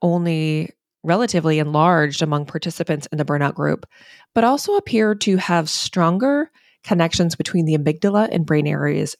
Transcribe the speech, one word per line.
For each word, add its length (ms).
only 680
relatively 560
enlarged 600
among 260
participants 640
in 60
the 60
burnout 300
group, 320
but 100
also 300
appeared 480
to 140
have 340
stronger 800
connections 540
between 280
the 140
amygdala 540
and 120
brain 220
areas 540